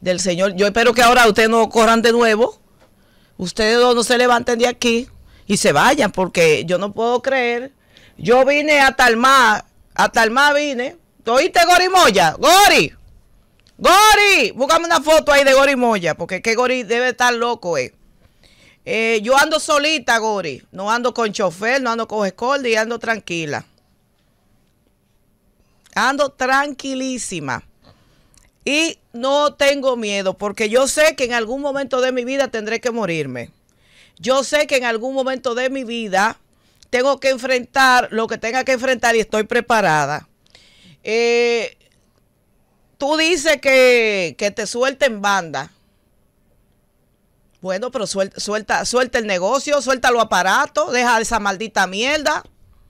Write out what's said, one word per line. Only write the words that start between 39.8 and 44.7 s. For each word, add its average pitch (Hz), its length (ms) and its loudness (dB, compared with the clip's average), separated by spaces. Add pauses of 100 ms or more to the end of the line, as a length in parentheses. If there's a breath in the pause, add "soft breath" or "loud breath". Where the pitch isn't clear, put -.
Eh, 233 760 -2 (1200)
tú 294 200 -2
dices 320 440 0
que, 233 760 2
que 202 140 -4
te 214 140 -8
suelten 247 560 -4